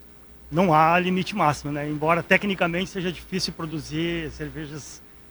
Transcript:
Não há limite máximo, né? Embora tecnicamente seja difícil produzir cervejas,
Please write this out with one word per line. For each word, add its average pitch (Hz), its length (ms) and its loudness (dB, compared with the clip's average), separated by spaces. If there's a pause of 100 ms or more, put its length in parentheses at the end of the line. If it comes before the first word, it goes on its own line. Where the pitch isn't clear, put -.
(520)
Não 170 220 4
há 160 260 6
limite 185 360 0
máximo, 151 360 0
né? 147 180 -4
Embora 156 320 0
tecnicamente 185 680 2
seja 185 220 -4
difícil 175 420 -6
produzir 160 760 -4
cervejas, 147 720 -12 (300)